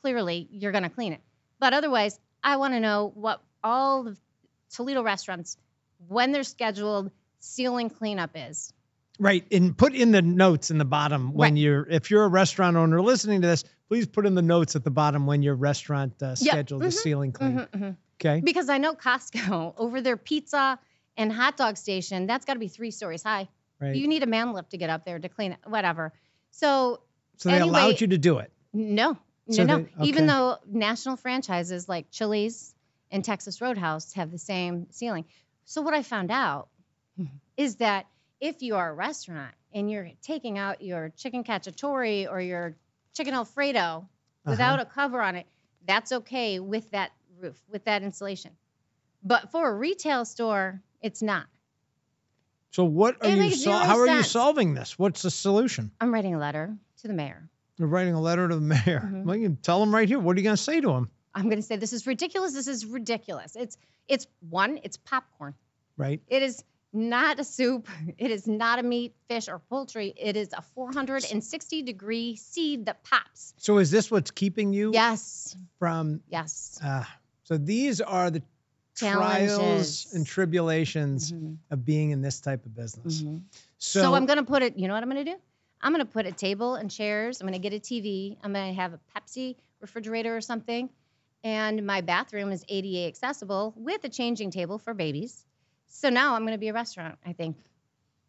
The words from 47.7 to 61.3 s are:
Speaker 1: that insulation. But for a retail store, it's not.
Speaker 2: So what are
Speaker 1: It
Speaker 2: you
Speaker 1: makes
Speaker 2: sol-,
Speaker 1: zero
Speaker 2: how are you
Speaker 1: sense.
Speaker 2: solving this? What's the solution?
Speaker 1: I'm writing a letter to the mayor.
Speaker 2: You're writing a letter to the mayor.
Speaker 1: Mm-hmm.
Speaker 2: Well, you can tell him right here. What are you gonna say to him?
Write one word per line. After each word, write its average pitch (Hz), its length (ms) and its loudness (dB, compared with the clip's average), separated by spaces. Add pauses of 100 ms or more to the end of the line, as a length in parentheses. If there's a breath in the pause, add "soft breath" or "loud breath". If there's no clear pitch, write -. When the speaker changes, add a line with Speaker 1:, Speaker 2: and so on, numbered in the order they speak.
Speaker 1:
that 208 180 0
insulation. 196 480 -10 (720)
But 208 280 0
for 330 180 0
a 214 60 0
retail 277 500 -2
store, 196 560 -4 (200)
it's - 200 -8
not. 202 240 -2 (1300)
Speaker 2:
So 180 140 2
what 185 380 4
are 214 60 2
Speaker 1:
It 202 40 6
Speaker 2:
you 196 60 6
Speaker 1:
makes 180 240 4
Speaker 2:
sol-, 202 100 4
Speaker 1:
zero 208 120 4
Speaker 2:
how 214 140 6
are 247 80 8
you 254 140 6
Speaker 1:
sense. - 100 0
Speaker 2:
solving 240 420 4
this? 123 240 -8
What's 185 240 0
the 185 100 -2
solution? 196 600 0 (100)
Speaker 1:
I'm 240 120 2
writing 196 200 0
a 156 60 -2
letter 151 360 -4 (260)
to 233 60 -12
the 214 60 -6
mayor. 147 360 -8 (280)
Speaker 2:
You're 165 100 0
writing 180 260 2
a 160 80 0
letter 170 260 2
to 170 80 0
the 156 60 0
mayor. 151 440 2
Speaker 1:
Mm-hmm. 190 200 -6
Speaker 2:
Well, 175 100 -2
you 226 120 -2
can 151 100 0
tell 175 240 2
him 214 120 4
right 220 140 6
here. 262 120 2
What 180 160 2
are 196 40 2
you 190 40 2
gonna 208 140 4
say 311 240 0
to 240 100 2
him? 127 180 0 (260)